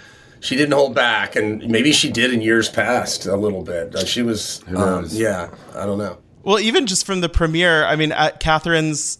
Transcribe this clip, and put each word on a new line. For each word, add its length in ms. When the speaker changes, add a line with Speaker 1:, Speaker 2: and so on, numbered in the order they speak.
Speaker 1:
she 160
didn't 180
hold 200
back, 420
and 340
maybe 200
she 200
did 200
in 120
years 260
past 560
a 100
little 280
bit. 320
Uh, 100
she 160
was, 460
Speaker 2:
Who 100
Speaker 1:
um, 260
Speaker 2:
knows? 140
Speaker 1:
yeah, 320
I 120
don't 100
know. 220
Speaker 3:
Well, 160
even 280
just 200
from 160
the 80
premiere, 560
I 100
mean, 160
at 280
Catherine's 800